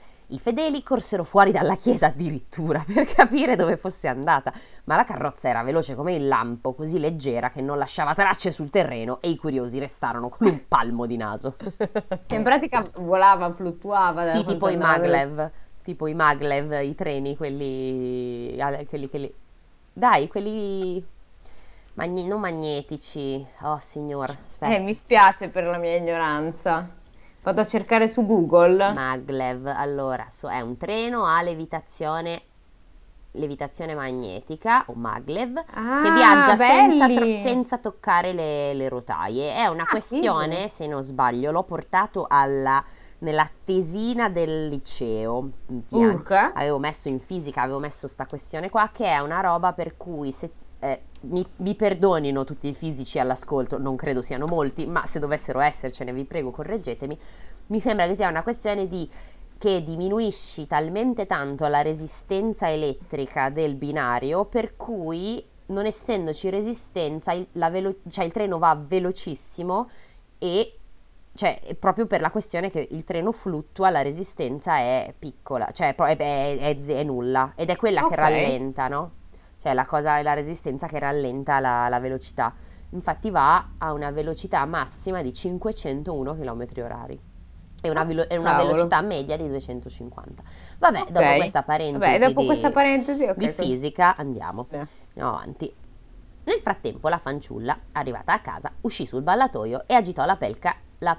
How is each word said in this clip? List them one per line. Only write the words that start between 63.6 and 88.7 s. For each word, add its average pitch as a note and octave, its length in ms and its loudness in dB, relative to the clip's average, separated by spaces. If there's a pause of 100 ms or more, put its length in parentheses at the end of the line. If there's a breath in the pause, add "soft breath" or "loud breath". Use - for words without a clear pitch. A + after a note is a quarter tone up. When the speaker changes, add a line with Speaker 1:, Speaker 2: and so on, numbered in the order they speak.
Speaker 1:
binario, C#3+ 680 0
per A3 320 -2
cui F#3+ 640 -6 (240)
non G3 200 -2
essendoci F#3+ 640 -2
resistenza, F#3+ 840 -4
il, F3+ 200 -4
la E3+ 180 0
velo-, F#3+ 300 -2 (100)
cioè, F3+ 160 -2
il E3+ 60 -6
treno G3 260 0
va D#3+ 200 6
velocissimo F3+ 1120 -4 (480 soft breath)
e, F3+ 380 -2 (600)
cioè, - 280 0
è - 120 -8
proprio G#3 320 0
per F3 140 0
la D#3+ 100 0
questione F#3+ 380 -4
che D#3 220 -4
il D#3+ 140 -8
treno F3 280 -2
fluttua, F#3+ 560 -2
la D#3 140 4
resistenza D3 720 -2
è B2+ 420 0
piccola, C3 540 -6
cioè, D3 220 0
pro-, E3+ 100 2
è, D3+ 140 4
è, C#3+ 400 0
è, D3 260 0
è C#3+ 180 -2
nulla, C3 520 0
ed E3+ 160 -2
è F3 60 0
quella G3 260 2
che E3 60 2
Speaker 2:
Ok. E3+ 80 0
Speaker 1:
rallenta, C3+ 720 2
no? D3+ 220 -6 (540 soft breath)
Che D3 60 0
è C3+ 40 2
la C3 120 2
cosa, D3 320 2
è D3 40 0
la D3 120 2
resistenza D3 520 -6
che D#3 120 -6
rallenta C#3 600 0
la, B2 300 2
la B2 100 0
velocità. B2+ 540 -4 (380 soft breath)
Infatti F3 400 -4
va E3 480 6
a D#3+ 160 -4
una D3 160 -6
velocità D#3 560 -2
massima E3+ 560 -6
di B2+ 100 -4
cinquecentouno D#3+ 1040 -6
chilometri A#2+ 460 -8
orari A#2 360 -12 (600)
e E3+ 100 -2
una D#3+ 140 2
velo-, E3 240 0
e F3 80 0
una E3+ 160 2
Speaker 2:
Cavolo. C#3+ 200 4